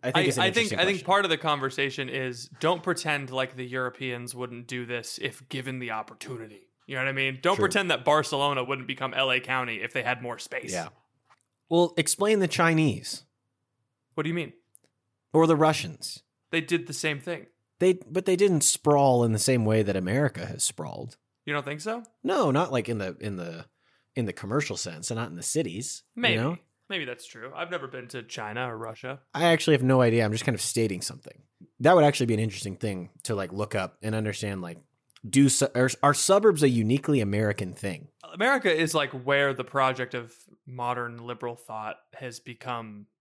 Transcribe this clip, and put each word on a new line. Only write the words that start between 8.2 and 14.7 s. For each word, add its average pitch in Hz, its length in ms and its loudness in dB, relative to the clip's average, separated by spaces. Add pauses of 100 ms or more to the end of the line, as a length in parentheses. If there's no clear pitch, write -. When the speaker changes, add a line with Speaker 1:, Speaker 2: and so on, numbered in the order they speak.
Speaker 2:
wouldn't 131 240 -4
become 131 260 -6
L 131 200 0
A 127 80 2
County 123 420 -4
if 120 100 -8
they 123 120 -4
had 123 180 -2
more 120 160 -8
space. 120 340 -8
Speaker 1:
Yeah. 82 160 -4 (800)
Well, 170 280 2
explain 202 420 2
the 185 100 2
Chinese. 160 760 2 (920)
Speaker 2:
What 156 80 -4
do 151 60 -4
you 170 60 -4
mean? 170 180 -6 (800)